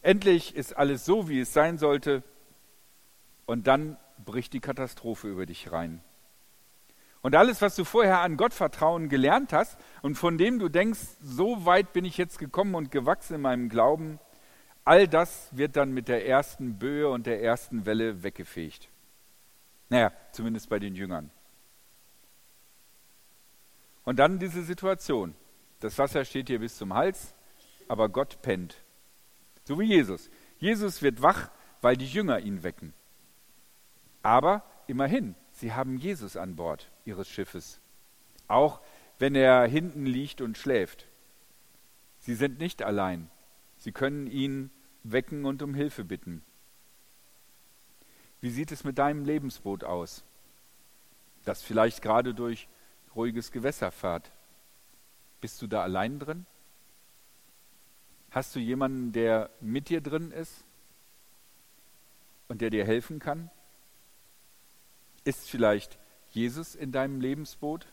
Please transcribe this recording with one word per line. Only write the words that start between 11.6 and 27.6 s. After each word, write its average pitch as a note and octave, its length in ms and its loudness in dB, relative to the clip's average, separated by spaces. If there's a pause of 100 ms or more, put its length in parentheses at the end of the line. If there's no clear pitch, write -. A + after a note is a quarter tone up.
weit F#3 260 6
bin F#3 120 0
ich F3 120 -6
jetzt F3 220 -4
gekommen F#3 340 -2
und D#3 160 -4
gewachsen D3+ 460 0
in D3 60 -6
meinem B2 280 0
Glauben“, D3+ 500 2 (640)
all F3+ 240 10
das D#3+ 440 0
wird C#3 240 -2
dann C#3 160 2
mit B2 160 -4
der A#2 200 0
ersten B2+ 520 0
Böe D3 280 -2
und A#2+ 200 -2
der A2+ 160 -2
ersten A#2 420 0
Welle G#2+ 380 -2
weggefegt. F2 680 -10 (1000)
Naja, A#2+ 220 6 (200)
zumindest A2+ 380 -6
bei G#2+ 100 0
den G2 160 -6
Jüngern. F2+ 340 -8 (2750)
Und B2 160 -2
dann E3+ 180 6
diese F3 260 -6
Situation. D#3+ 680 -4 (460)
Das A2 180 -6
Wasser C#3 280 0
steht C3 220 -6
dir B2 120 -2
bis A2+ 180 -8
zum F#2+ 160 -8
Hals, E3+ 400 -2 (540)